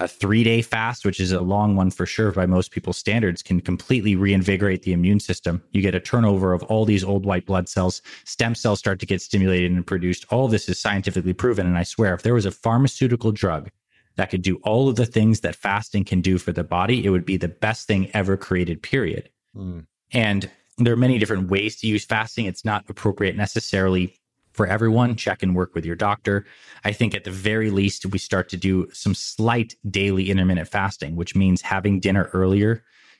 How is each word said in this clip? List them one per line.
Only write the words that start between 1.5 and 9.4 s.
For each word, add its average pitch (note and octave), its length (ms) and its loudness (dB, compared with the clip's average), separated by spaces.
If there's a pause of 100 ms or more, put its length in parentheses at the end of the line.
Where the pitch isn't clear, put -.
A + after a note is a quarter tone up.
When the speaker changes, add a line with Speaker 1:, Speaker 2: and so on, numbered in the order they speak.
Speaker 1:
one F#2+ 160 2
for F2+ 140 -4
sure G#2+ 260 0
by F#2 140 0
most F#2 260 2
people's F2+ 260 -6
standards, G2+ 420 0
can F2+ 200 0
completely G2+ 560 0
reinvigorate G2 640 2
the F#2+ 100 -2
immune F2+ 280 4
system. F2 500 -4
You G2 100 0
get F#2 140 2
a F2+ 60 -2
turnover G2 540 2
of F2 100 -2
all A2 200 0
these G2+ 200 2
old G2 200 0
white F#2 220 -2
blood F#2 220 0
cells. F#2 340 -2 (220)
Stem A#2 320 -2
cells G#2 240 0
start F#2+ 180 -2
to - 80 -10
get F#2 160 -2
stimulated F#2 480 2